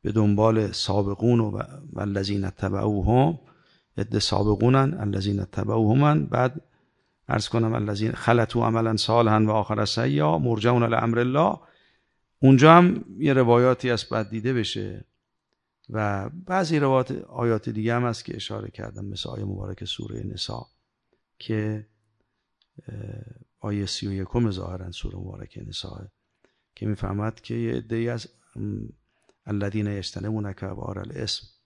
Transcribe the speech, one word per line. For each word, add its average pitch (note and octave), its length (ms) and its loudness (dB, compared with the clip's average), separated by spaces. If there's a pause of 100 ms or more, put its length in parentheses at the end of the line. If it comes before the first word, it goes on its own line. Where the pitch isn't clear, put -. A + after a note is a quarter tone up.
به G#2 100 -2
دنبال G#2+ 600 4
سابقون G#2 680 0
و، G2+ 240 -2 (300)
والذین G2+ 520 -2
اتبعوهم، G#2 920 0 (580)
عده G#2+ 220 -2
سابقونن، A2 800 2
الذین G2+ 400 -2
اتبعوهمن، A2+ 840 2
بعد B2+ 360 -2 (680)
عرض - 200 -2
کنم A2+ 240 0
الذین G#2+ 380 -2
خلطوا A#2 560 2
عملاً A2+ 300 2
صالحاً A2 480 4
و G#2+ 40 2
آخر G#2+ 360 0
سعیا، C#3+ 520 0
مرجعون A#2+ 460 2
لامر A2+ 360 2
الله. C3+ 400 0 (800)
اونجا C3+ 380 10
هم F3+ 280 6 (140)
یه C#3+ 140 2
روایاتی B2 560 4
از A#2 160 -2
بعد A2 240 -4
دیده A2+ 240 -4
بشه G2+ 520 -6 (840)
و G#2 400 -4
بعضی F3 500 -2
روایات، C3+ 320 2
آیات A#2 580 -2
دیگه A2 260 -2
هم B2 100 0
هست A#2 200 -4
که - 100 -8
اشاره G#2 360 -10
کردم، G2+ 340 -12
مثل G2+ 240 -10
آیه G#2 160 -8
مبارک G2 380 -8
سوره G2+ 400 -10
نساء - 420 -10 (720)
که، G#2+ 480 -4 (1000)
اه، - 80 -14 (640)
آیه G2+ 260 -4
سی - 220 -6
و G2 40 -4
یکم G2+ 400 0
ظاهراً F#2 400 -8
سوره F#2 260 -10
مبارکه F#2+ 500 -14
نساء - 340 -12 (760)
که A2 100 -8
می‌فرماد G#2 560 -4
که A#2 140 -10
یه A#2 180 -2
عده‌ای A#2 360 -4
از، A#2 180 -6 (280)
ام، G#2 340 -6 (560)
الذین G#2 420 -2
یجتنبون G2+ 680 -6
کبائر F#2+ 460 -8
الاسم - 480 -8 (180)